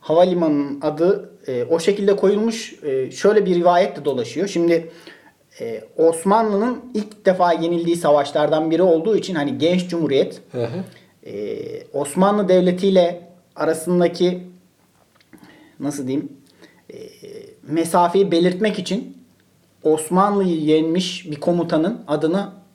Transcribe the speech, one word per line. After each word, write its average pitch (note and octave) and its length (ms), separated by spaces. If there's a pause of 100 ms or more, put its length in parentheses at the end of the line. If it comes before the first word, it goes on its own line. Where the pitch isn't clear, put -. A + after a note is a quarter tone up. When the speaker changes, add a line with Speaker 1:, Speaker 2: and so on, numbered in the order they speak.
Speaker 1:
Havalimanının D#3 800
adı, D#3 500 (160)
e, B2 180
o D#3+ 160
şekilde G3 360
koyulmuş. G#3 680
E, C3 280
şöyle G#3 360
bir F#3 80
rivayet F3 420
de D3 80
dolaşıyor. C#3+ 440
Şimdi, E3+ 420 (720)
e, A2+ 240 (120)
Osmanlı'nın G3+ 840 (140)
ilk - 320
defa F3+ 260
yenildiği E3+ 440
savaşlardan D3+ 720
biri E3 120
olduğu F#3 340
için F#3 180
hani C#3 240
genç F3 300
cumhuriyet, D3+ 520 (120)
Speaker 2:
Hı B2 120
hı. - 680
Speaker 1:
e, G#2 260 (360)
Osmanlı F#3 560
Devleti F3+ 400
ile F3 400 (280)
arasındaki, F3 840 (1400)
nasıl C#3+ 260
diyeyim, C3+ 260 (580)
e, - 60 (680)
mesafeyi F3 680
belirtmek F3+ 480
için G3 380 (680)
Osmanlı'yı F3+ 800
yenmiş D#3+ 680
bir D3 100
komutanın F3 680
adını D#3+ 400 (260)